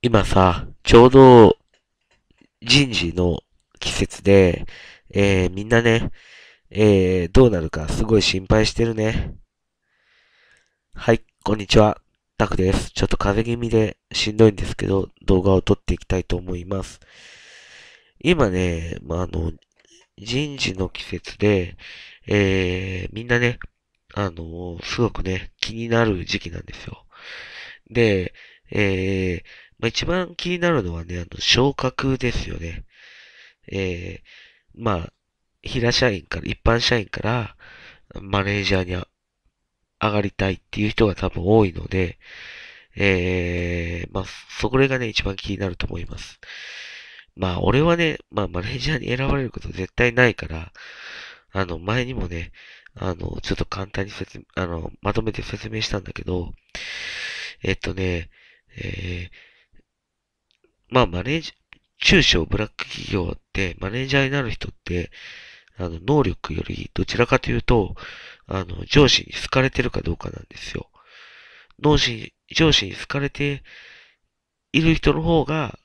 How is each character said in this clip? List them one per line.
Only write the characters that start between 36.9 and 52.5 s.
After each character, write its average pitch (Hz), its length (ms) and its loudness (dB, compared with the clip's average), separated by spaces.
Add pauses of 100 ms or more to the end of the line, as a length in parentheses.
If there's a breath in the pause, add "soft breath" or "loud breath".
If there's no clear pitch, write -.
員 98 80 -8
か - 140 -10
ら、 113 360 -4 (640 loud breath)
マ 98 220 -2
ネ 101 180 -2
ー - 20 -4
ジ 95 120 2
ャ 92 60 0
ー - 40 -2
に 90 100 -6
あ-、 87 120 -8 (920)
上 107 120 0
が 104 100 0
り 101 100 -2
た 95 200 -2
い - 40 -4
っ - 140 -20
て 104 120 -6
い 107 40 0
う 107 40 0
人 107 180 2
が 98 80 -2
多 92 140 -4
分 87 160 -6
多 107 200 6
い 87 80 -4
の 85 140 -10
で、 92 320 -4 (760 loud breath)
え 87 1120 -2
ー、 - 60 -20
ま 95 80 -4
あ、 92 40 -8 (340)
そ 107 180 -2
れ 135 100 4
が 131 120 -2
ね、 120 80 -4
一 - 160 -4
番 98 120 -4
気 101 160 -10
に 95 60 -6
な 98 100 -4
る 87 100 -8
と - 100 -4
思 87 100 -8
い 87 80 -8
ま - 140 -12
す。 - 200 -20 (960 loud breath)
ま 92 200 -2
あ、 90 60 -2
俺 110 200 4
は 170 160 2
ね、 160 220 -2 (100)
ま 104 140 -4
あ、 92 40 -4
マ 87 140 -6
ネ 107 80 -8
ー 131 100 -8
ジ 135 120 -4
ャ 151 60 -2
ー - 20 -4
に - 160 -4
選 135 120 -4
ば 139 100 0
れ 135 60 -2
る 117 60 -6
こ - 120 -12
と - 80 -12
絶 90 260 -8
対 120 180 2
な 123 140 4
い 107 80 0
か 80 120 -12
ら、 82 240 -12 (840 loud breath)
あ 98 120 -2
の、 85 140 -8
前 110 260 -2
に 131 80 -10
も 92 140 -4
ね、 85 240 -8 (420 loud breath)